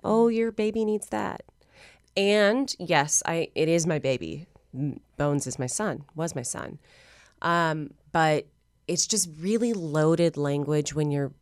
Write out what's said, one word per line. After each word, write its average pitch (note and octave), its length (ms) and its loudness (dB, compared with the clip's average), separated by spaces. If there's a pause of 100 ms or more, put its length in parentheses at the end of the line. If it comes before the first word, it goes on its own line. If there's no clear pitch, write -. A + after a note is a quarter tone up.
Oh, A3+ 260 4
your A3+ 240 0
baby A3 320 0
needs G#3+ 260 -2
that." G#3+ 320 -6 (760)
And G#3 600 4
yes, D#3 460 2
I, E3 300 -2
it D#3 140 2
is E3 180 4
my E3 120 0
baby. B2+ 480 -4 (280)
M-, C3+ 260 -4 (160)
Bones C#3+ 300 0
is B2 120 -8
my B2+ 80 -4
son, D3 380 -4 (100)
was D#3+ 200 -6
my B2 80 -6
son. - 360 -10 (640)
Um, D#3+ 540 0 (180)
but D#3+ 340 2 (420)
it's E3+ 180 -2
just G3 320 -2
really A3 340 0
loaded E3 640 2
language D3 580 -2
when D3 160 0
you're C#3+ 320 -2